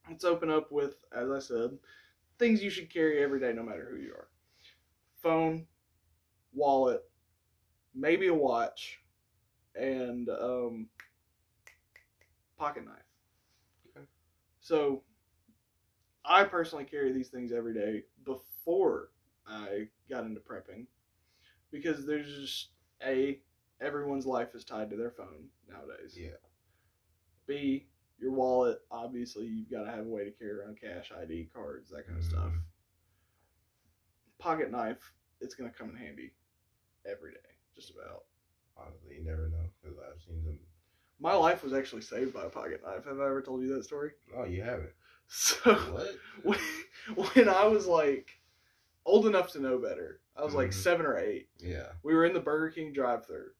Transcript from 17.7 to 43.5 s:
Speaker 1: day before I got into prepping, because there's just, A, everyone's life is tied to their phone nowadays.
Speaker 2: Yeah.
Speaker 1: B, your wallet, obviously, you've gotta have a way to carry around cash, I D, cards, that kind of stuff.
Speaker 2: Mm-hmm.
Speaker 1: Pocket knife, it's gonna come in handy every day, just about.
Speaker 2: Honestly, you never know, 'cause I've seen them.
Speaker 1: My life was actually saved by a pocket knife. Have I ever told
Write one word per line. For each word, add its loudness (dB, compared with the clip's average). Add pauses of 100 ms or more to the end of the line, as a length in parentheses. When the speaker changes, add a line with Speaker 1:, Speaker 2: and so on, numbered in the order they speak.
Speaker 1:
day -2 (220)
before 0 (360)
I -8 (240)
got -6
into -8
prepping, -14 (840)
because -4
there's -2 (100)
just, -10 (340)
A, 0 (420)
everyone's -4
life -2
is -16
tied -8
to -8
their -6
phone -18 (200)
nowadays. -18
Speaker 2:
Yeah. -12 (1160)
Speaker 1:
B, -2 (320)
your -4
wallet, 4 (100)
obviously, -8
you've -8
gotta -6
have -8
a -8
way -4
to -8
carry -12
around -12
cash, -14
I -12
D, -8
cards, -12
that -14
kind -8
of -2
stuff. -2
Speaker 2:
Mm-hmm. -4 (1800)
Speaker 1:
Pocket -2
knife, -6 (280)
it's -12
gonna -12
come -14
in -16
handy -16 (760)
every -12
day, -20 (380)
just -20
about. -18 (520)
Speaker 2:
Honestly, -20
you -12
never -4
know, -4 (120)
'cause -16
I've -18
seen -8
them. -8 (600)
Speaker 1:
My 2
life 4
was -4
actually -4
saved -4
by -8
a -6
pocket -8
knife. -8
Have -8
I 0
ever 0
told -6